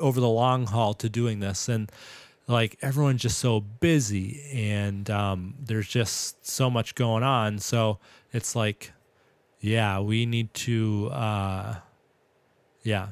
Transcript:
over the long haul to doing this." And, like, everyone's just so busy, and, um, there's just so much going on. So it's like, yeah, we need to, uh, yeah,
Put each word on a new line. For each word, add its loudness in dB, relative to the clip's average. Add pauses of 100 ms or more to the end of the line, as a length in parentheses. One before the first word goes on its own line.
over 2
the 4
long 4
haul 2
to -4
doing -2
this." -4
And, -2 (580)
like, 2
everyone's 2
just 0
so 2
busy, 0 (100)
and, -2
um, -2
there's -4
just -2
so 0
much 0
going 2
on. 2
So 0 (340)
it's -4
like, -2 (720)
yeah, 2
we 0
need -2
to, 0
uh, -2 (1080)
yeah, 0